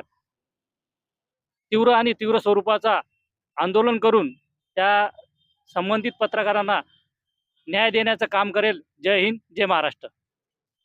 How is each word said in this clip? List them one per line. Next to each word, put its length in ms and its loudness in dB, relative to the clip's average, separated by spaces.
तीव्र 200 2
आणि 220 2
तीव्र 260 -2
स्वरूपाचा 600 0
आंदोलन 420 0
करून 340 2
त्या 340 2
संबंधित 460 -2
पत्रकारांना 640 -2
न्याय 240 0
देण्याचं 340 -2
काम 260 -2
करेल. 300 -2
जय 160 2
हिंद, 180 0
जय 80 -2
महाराष्ट्र. 420 -2